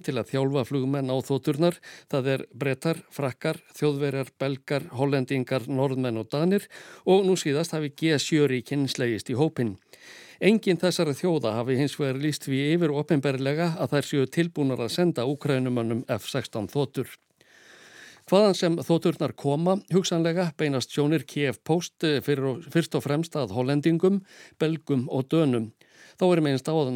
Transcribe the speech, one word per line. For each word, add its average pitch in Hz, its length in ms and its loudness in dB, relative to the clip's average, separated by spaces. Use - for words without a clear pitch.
til 135 140 -2
að 107 160 -4
þjálfa 135 340 0
flugmenn 135 400 -2
á 131 160 0
þoturnar, 151 540 0
það 135 220 0
er - 80 -4
Bretar, 139 460 -2
Frakkar, 143 480 -4
Þjóðverjar, 139 640 -2
Belgar, 139 560 -4
Hollendingar, 135 720 0
Norðmenn 131 560 -2
og 110 80 -10
Danir 185 380 0
og 190 160 6
nú 185 80 4
síðast 160 400 0
hafi 151 160 -2
G 156 320 0
sjö 147 300 4
ríkin 135 340 -2
slegist 120 480 -2
í 113 60 0
hópinn. 131 400 0
Engin 190 400 4
þessara 165 400 0
þjóða 143 400 0
hafi 123 220 0
hins 147 180 0
vegar 135 240 -2
lýst 147 240 -4
því 135 140 0
yfir 165 180 0
opinberlega 143 800 0
að 139 140 -2
þær 139 160 0
séu 135 180 2
tilbúnar 143 560 -2
að 110 80 -6
senda 156 320 0
Úkraínumönnum 127 800 -2
F - 100 -12
sextán 113 400 -6
þotur. 139 400 -4
Hvaðan 196 300 6
sem 170 240 2
þoturnar 160 560 0
koma, 165 380 0
hugsanlega 170 720 0
beinast 139 340 0
sjónir 147 320 2
Kiev 143 380 -2
Post, - 400 -2
eh, 151 180 2
fyrir 135 240 0
og, 135 240 -4
fyrst - 240 0
og 139 120 0
fremst 151 340 -2
að 101 160 -4
Hollendingum, 160 680 2
Belgum 147 500 0
og 131 220 -2
Dönum. 123 400 2
Þá 185 160 2
er 170 80 4
minnst 143 280 0
á 160 40 0
að 147 220 2